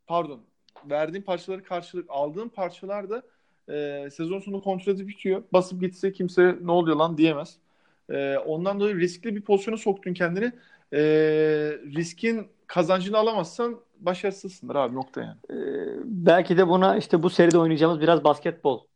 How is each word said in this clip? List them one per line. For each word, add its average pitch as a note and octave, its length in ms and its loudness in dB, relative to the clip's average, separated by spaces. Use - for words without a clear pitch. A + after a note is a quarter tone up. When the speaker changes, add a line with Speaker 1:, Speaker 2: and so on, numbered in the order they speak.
Speaker 1:
pardon, D#3 340 -6
verdiğin D#3+ 340 -4
parçaları F#3+ 400 -8
karşılık F3 460 -10
aldığın D3+ 400 -6
parçalar G3 600 -10
da, A3+ 140 -10
e, C#3+ 400 -8
sezon E3+ 300 -8
sonu G3 220 -10
kontratı G3 460 -4
bitiyor. F#3+ 360 -4
Basıp F#3 280 2
gitse F#3 300 -2
kimse F3+ 500 2
"Ne F3 100 -4
oluyor E3 260 2
lan?" D#3+ 200 0
diyemez. D#3 400 2
E, C#3 280 -2
ondan F3 420 -4
dolayı G#3 160 0
riskli F3+ 400 -4
bir G#3 60 -8
pozisyona G#3 360 0
soktun G3 360 -4
kendini. F3+ 380 -2
E, D3 80 2
riskin G#3 520 -4
kazancını F#3 500 0
alamazsan A3+ 640 -2
başarısızsındır F3+ 760 -6
abi, C3 200 0
nokta C3 260 -8
yani. A2+ 160 -12
Speaker 2:
Ee, - 540 -8
belki F3 540 4
de F#3 100 6
buna F#3 300 4
işte - 260 2
bu F#3 60 2
seride E3+ 280 6
oynayacağımız D#3+ 440 4
biraz D#3 220 4
basketbol D3 600 0